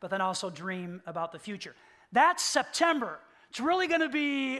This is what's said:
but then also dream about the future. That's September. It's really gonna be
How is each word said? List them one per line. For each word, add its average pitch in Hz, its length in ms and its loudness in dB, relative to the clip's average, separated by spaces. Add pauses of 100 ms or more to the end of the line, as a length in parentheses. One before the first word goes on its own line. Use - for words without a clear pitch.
but 185 100 -10
then 190 100 -2
also 185 300 -2
dream 180 560 -8
about 165 260 -6
the 160 60 -14
future. 190 360 -10 (380)
That's 240 300 6
September. 277 760 2 (300)
It's - 120 -12
really 359 260 2
gonna 320 240 2
be 277 500 -2